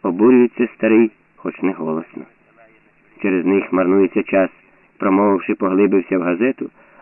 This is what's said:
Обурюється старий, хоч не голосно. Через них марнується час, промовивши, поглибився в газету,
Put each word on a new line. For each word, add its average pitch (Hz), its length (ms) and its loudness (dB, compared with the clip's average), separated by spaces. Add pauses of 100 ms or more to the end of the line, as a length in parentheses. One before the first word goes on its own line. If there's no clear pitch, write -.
Обурюється 117 720 2
старий, 110 360 2 (260)
хоч - 260 -12
не 92 100 -2
голосно. 80 500 -10 (1000)
Через 92 240 -2
них 95 260 0
марнується 92 500 0
час, 95 280 0 (480)
промовивши, 101 560 0
поглибився 95 640 0
в 90 40 -2
газету, 90 480 -4 (320)